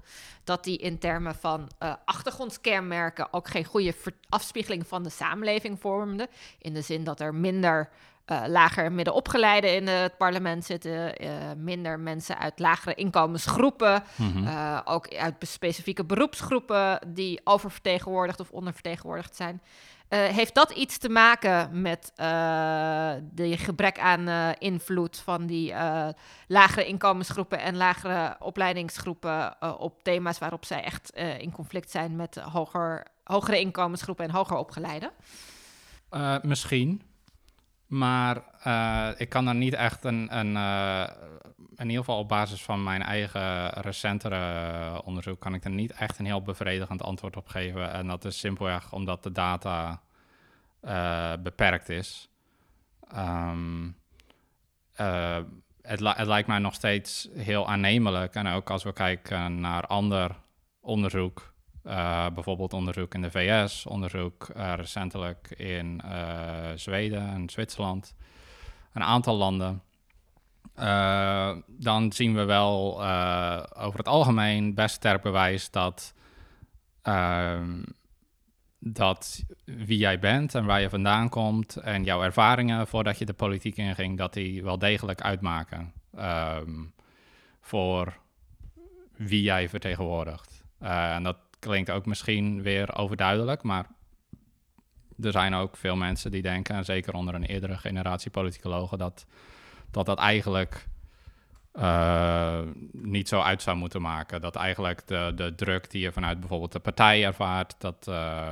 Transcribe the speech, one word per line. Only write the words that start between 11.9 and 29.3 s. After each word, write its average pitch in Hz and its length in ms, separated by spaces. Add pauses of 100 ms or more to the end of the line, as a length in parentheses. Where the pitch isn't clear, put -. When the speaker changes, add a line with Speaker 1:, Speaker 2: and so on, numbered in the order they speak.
Speaker 1:
mensen 160 400
uit - 200
lagere 170 360
inkomensgroepen, 202 1080 (140)
Speaker 2:
Mhm. 98 300
Speaker 1:
eh, 151 380
ook - 300
uit 156 240
be-, 170 80
specifieke 185 580
beroepsgroepen 202 1040
die 180 380
oververtegenwoordigd 185 960
of 180 100
ondervertegenwoordigd 170 840
zijn. 175 260 (460)
Eh, 202 160
heeft 202 300
dat 294 160
iets - 280
te 254 100
maken 190 720
met, 170 360
eh, 160 960 (100)
de 170 340
gebrek 190 420
aan, 175 300
eh, 170 200 (100)
invloed 180 600
van 170 280
die, 165 260
eh, 156 360 (380)
lagere 196 400
inkomensgroepen 185 760
en 180 160
lagere 180 640
opleidingsgroepen, 170 1200